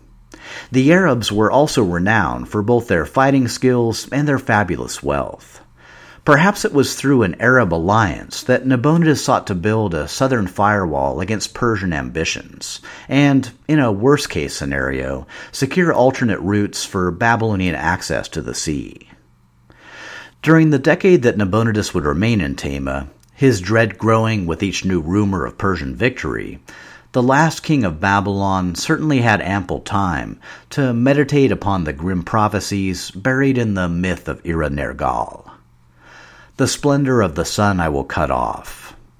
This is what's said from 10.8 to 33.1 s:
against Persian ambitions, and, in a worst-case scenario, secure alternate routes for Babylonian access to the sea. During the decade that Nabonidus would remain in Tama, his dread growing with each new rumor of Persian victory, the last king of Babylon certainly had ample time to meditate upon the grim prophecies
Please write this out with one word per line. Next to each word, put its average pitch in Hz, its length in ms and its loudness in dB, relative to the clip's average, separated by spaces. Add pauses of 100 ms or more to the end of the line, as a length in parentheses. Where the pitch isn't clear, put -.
against 95 340 -6
Persian 98 380 -2
ambitions, - 880 -8 (280)
and, 139 420 2 (180)
in 151 120 4
a 117 120 2
worst-case 98 600 0
scenario, 67 720 -4 (260)
secure 160 400 0
alternate 123 480 2
routes 101 440 -2
for 90 260 -2
Babylonian 104 640 0
access 76 540 -4
to - 140 -8
the 62 120 -8
sea. - 560 -8 (1300)
During 160 280 6
the 139 80 4
decade 165 440 4
that 117 140 2
Nabonidus 104 560 0
would 80 120 0
remain 95 360 2
in 69 160 -4
Tama, 67 520 -6 (260)
his 127 260 4
dread 110 380 0
growing 110 480 2
with 80 160 -4
each 95 220 -4
new 92 160 0
rumor 95 440 0
of - 140 -8
Persian 78 360 -2
victory, 62 640 -4 (520)
the 127 100 2
last 147 400 2
king 143 220 0
of 80 140 -4
Babylon 98 760 0
certainly 151 480 0
had 107 180 2
ample 87 400 -4
time 76 580 -4 (320)
to 131 220 -2
meditate 135 580 4
upon 95 340 -2
the 76 80 -4
grim 85 300 -4
prophecies 98 880 -2